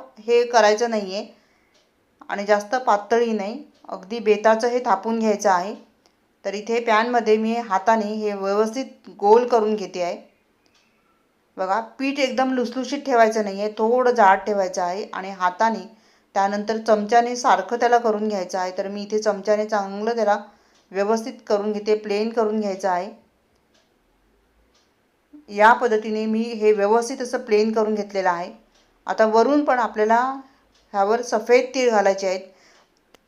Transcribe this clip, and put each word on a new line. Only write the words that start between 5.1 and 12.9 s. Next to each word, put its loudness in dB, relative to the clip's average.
घ्यायचं 2
आहे. 0
तर -8
इथे -4
पॅनमध्ये 2
मी 0
हाताने 0
हे -4
व्यवस्थित -4
गोल 6
करून 2
घेते -6
आहे. -6
बघा, -2
पीठ -6
एकदम 0
लुसलुशीत -4